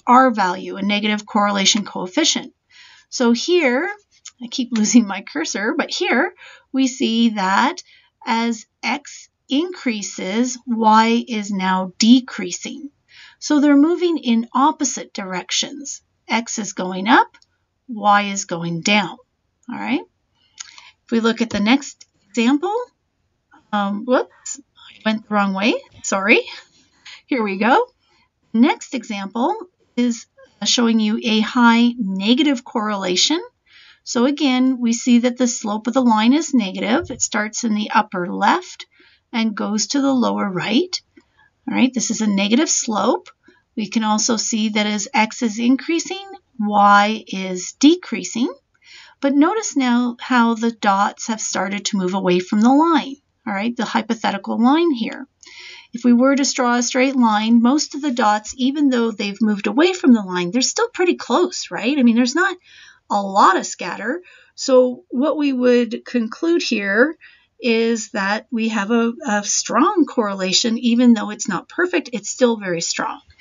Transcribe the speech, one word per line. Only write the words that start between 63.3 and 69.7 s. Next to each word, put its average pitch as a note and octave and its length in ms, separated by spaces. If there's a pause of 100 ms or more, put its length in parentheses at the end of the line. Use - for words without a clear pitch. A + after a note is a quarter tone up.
of A#3+ 100
scatter. G3+ 560 (320)
So B3+ 540
what C#4+ 280
we C#4+ 160
would B3 520
conclude E4 580
here G#3+ 540 (440)
is A3+ 500
that G#3 400
we A3+ 180
have G#3+ 220
a, A#3 220 (140)
a G#3 160
strong D4+ 640